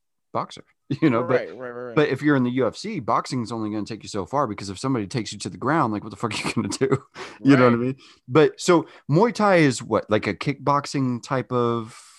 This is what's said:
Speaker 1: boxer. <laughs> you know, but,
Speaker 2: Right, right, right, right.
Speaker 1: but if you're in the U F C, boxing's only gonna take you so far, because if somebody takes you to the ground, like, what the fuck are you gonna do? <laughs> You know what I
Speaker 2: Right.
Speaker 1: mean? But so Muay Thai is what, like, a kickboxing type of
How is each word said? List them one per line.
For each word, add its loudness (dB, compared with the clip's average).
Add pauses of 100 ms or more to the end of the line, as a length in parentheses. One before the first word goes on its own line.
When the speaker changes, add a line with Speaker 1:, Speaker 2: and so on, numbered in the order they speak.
(320)
Speaker 1:
boxer. -8 (340)
<laughs> -16
you 6
know, 0
but, 0
Speaker 2:
Right, -4
right, -12
right, -12
right. -10
Speaker 1:
but 2
if -4
you're 4
in 2
the 0
U 0
F -4
C, -8
boxing's -2
only -4
gonna -6
take -10
you -16
so -6
far, -2
because -8
if -8
somebody -2
takes -6
you -12
to -8
the -12
ground, 0
like, -4
what -14
the -14
fuck -6
are -6
you -4
gonna -2
do? 0 (120)
<laughs> -12
You 8
know 6
what 6
I 2
Speaker 2:
Right. -2
Speaker 1:
mean? -4 (320)
But 4
so 4 (240)
Muay 4
Thai 4
is 4
what, 0
like, 0
a 0
kickboxing -2
type -4
of -2 (200)